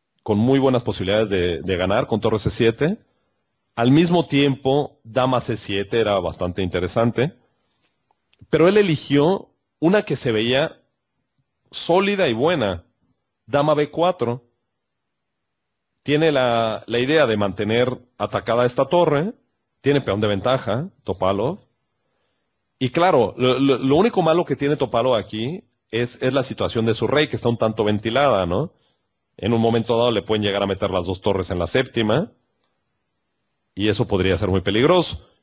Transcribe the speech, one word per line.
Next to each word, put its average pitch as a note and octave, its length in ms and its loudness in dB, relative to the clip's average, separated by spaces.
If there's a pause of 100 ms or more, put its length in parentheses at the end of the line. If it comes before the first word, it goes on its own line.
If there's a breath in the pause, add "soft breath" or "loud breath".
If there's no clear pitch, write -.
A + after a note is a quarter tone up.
(220)
con G#2 160 0
muy C3 200 2
buenas C3 240 2
posibilidades G#2 460 -2
de, F2 340 -2
de F#2 140 -2
ganar G2 300 0
con G#2+ 140 -2
torre G#2+ 180 0
C G#2 120 -4
siete. B2 480 0 (760)
Al A#2+ 160 2
mismo E3+ 340 4
tiempo, C#3 760 0
dama B2+ 360 0
C A#2 160 -6
siete G2+ 440 -2
era G#2 180 2
bastante F2+ 440 -4
interesante, A2+ 760 -2 (1120)
pero D#3+ 180 4
él G3+ 80 2
eligió D#3+ 720 2 (320)
una G3 220 2
que C#3+ 140 -4
se C3 140 -4
veía B2 500 0 (920)
sólida F#3+ 560 0
y A#2 60 0
buena. A#2 500 -2 (640)
Dama D3 280 0
B D3 160 0
cuatro. D#3 560 -2 (1600)
Tiene D3+ 280 2
la, A#2 560 0
la A#2 120 -2
idea C#3+ 280 2
de A2 100 0
mantener G#2+ 640 -2 (160)
atacada A#2 480 -2
esta C3 200 0
torre. E3+ 500 0 (460)
Tiene C#3 200 2
peón G2+ 200 -2
de G#2+ 80 0
ventaja, B2 600 -2 (160)
Topalov. G2+ 640 -4 (1120)
Y B2+ 120 -2
claro, E3 460 2
lo, B2+ 220 2
lo, C3+ 200 2
lo C3+ 180 2
único G3 260 2
malo E3 220 2
que C#3 120 -4
tiene C#3+ 200 -2
Topalov B2 380 0
aquí A2+ 500 -6 (260)
es, A#2+ 300 -4
es B2+ 120 -2
la C3+ 120 -2
situación A2+ 420 -4
de A2 80 0
su A2+ 120 -2
rey, D3 220 0
que - 80 -6
está A#2+ 120 -4
un A#2 100 0
tanto A2 260 -2
ventilada, G#2+ 640 0
¿no? G#2+ 260 -4 (640)
En A#2 160 -4
un A2+ 80 2
momento A2+ 360 0
dado A#2+ 140 2
le G#2 120 -2
pueden G#2+ 200 -2
llegar G2+ 200 -2
a G2 40 0
meter G2 240 -2
las F2+ 160 -2
dos F#2 140 -6
torres F#2 300 -2
en F2+ 80 -4
la E2+ 80 -2
séptima. B2+ 680 -2 (1400)
Y G2+ 140 -2
eso G#2 180 0
podría F#2 300 2
ser F#2 120 -2
muy F#2 120 0
peligroso. C#3 640 0 (160)